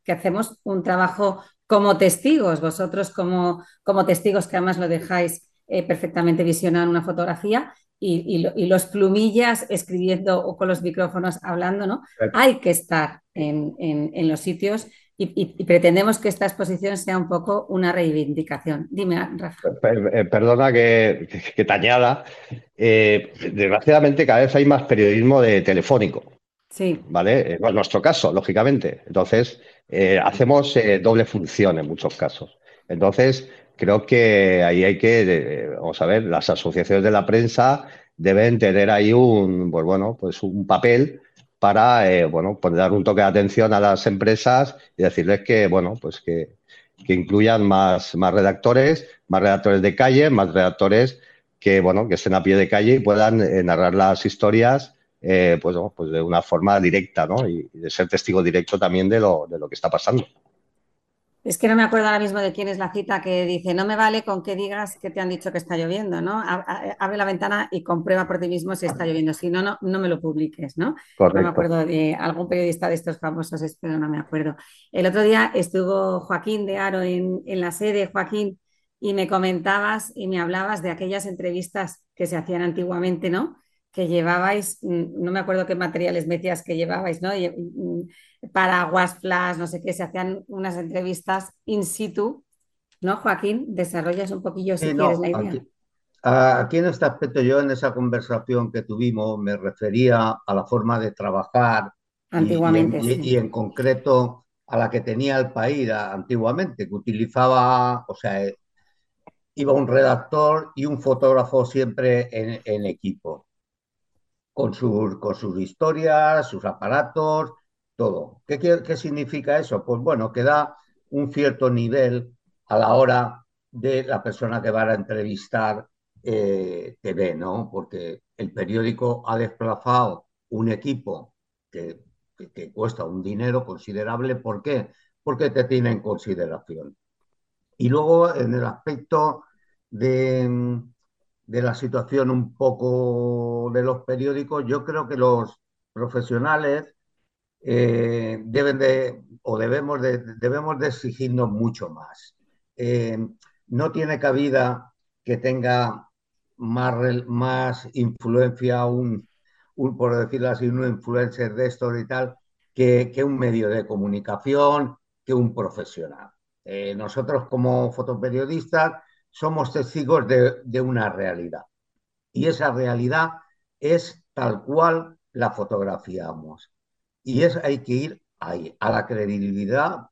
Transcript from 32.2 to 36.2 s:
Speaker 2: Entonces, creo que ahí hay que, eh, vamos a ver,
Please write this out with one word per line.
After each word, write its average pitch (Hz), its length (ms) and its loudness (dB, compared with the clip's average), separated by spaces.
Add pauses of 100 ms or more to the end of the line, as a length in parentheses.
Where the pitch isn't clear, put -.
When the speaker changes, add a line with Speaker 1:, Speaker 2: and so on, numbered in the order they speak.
Speaker 2:
Entonces, 98 600 2 (280)
creo 104 300 2
que 101 560 6
ahí 87 220 4
hay 98 140 4
que, 113 240 6
eh, 78 460 0
vamos 78 340 -6
a 80 40 2
ver, 110 180 4